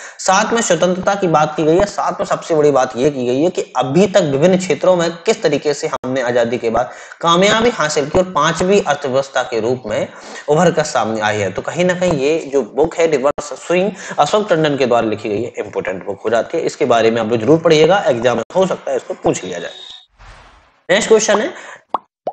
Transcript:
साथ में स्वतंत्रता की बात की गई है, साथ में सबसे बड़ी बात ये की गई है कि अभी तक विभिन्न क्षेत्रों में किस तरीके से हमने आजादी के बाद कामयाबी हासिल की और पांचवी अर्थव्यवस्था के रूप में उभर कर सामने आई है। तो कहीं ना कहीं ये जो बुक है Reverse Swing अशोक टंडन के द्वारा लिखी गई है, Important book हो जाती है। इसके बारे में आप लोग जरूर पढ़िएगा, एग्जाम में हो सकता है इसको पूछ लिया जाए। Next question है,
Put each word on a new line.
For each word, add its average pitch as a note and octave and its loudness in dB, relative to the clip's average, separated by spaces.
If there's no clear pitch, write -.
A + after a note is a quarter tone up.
साथ G#3+ 2
में A#3 0
स्वतंत्रता F3+ 0
की F#3+ 0
बात D3+ 2
की E3 -2
गई D#3+ 4
है, G3+ 4
साथ E3+ -4
में F#3 -6
सबसे E3 -4
बड़ी D3 4
बात B2+ 0
ये C#3+ 2
की B2+ -6
गई C3 0
है F3+ 2
कि - -8
अभी C#3+ 2
तक F#3+ 4
विभिन्न D#3+ 2
क्षेत्रों F#3 2
में E3+ 0
किस - -4
तरीके D3 0
से D#3+ -6
हमने C3 -4
आजादी A#2+ 0
के A2+ -2
बाद A#2 -2
कामयाबी G3+ 2
हासिल D3+ -2
की F#3 0
और F#3 4
पांचवी F#3 0
अर्थव्यवस्था C3+ -2
के A#2 -4
रूप B2 -2
में B2+ -4
उभर D#3+ 4
कर D3+ 0
सामने A2 -2
आई G#2+ 0
है। G2 -2
तो F#2+ -8
कहीं E3+ -2
ना F3+ 2
कहीं F3+ 0
ये D3 0
जो C#3 2
बुक A#2+ -2
है E3 2
Reverse C#3+ -2
Swing F3+ -2
अशोक G#3 2
टंडन D#3 2
के C3 2
द्वारा A#2 2
लिखी G#2+ -4
गई G#2 -2
है, - -10
Important F#2+ -6
book G2 -10
हो G#2+ -4
जाती A2+ 0
है। - -2
इसके D3 -2
बारे A2+ 4
में A#2 0
आप G#2+ -2
लोग A#2 0
जरूर C#3+ 4
पढ़िएगा, E3 4
एग्जाम A#2+ 2
में A2+ -2
हो F#3 2
सकता - -6
है B2+ 0
इसको - -8
पूछ - -4
लिया F3 -10
जाए। E3+ -10
Next G#3 2
question G#3 4
है, E4 -4